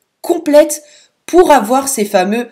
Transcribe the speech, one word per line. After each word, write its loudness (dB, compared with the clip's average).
complète 0
pour 4
avoir 0
ces -4
fameux -2